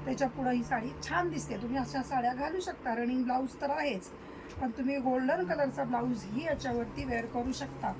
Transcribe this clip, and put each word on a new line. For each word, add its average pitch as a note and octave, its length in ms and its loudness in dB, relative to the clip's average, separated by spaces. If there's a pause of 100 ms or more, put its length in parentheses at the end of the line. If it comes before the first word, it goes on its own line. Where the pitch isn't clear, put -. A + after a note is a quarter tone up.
त्याच्या C4 240 2
पुढं B3+ 220 0
ही B3 120 4
साडी A#3 260 0 (200)
छान F4 200 4
दिसते. C4 280 -2
तुम्ही A#3+ 220 -2
अशा C4 240 0
साड्या B3 320 2
घालू D#4 260 0
शकता. B3 340 -2
रनिंग B3 280 2
ब्लाऊज B3+ 260 2 (120)
तर C#4+ 100 0
आहेच, C#4+ 360 0 (540)
पण C4 100 0
तुम्ही C4+ 260 0
गोल्डन C4 480 2
कलरचा C#4+ 400 2
ब्लाऊज A#3+ 400 0
ही A3+ 220 -2
याच्यावरती B3+ 580 0
वेअर A#3 220 0
करू B3 260 -2
शकता. A3+ 460 -4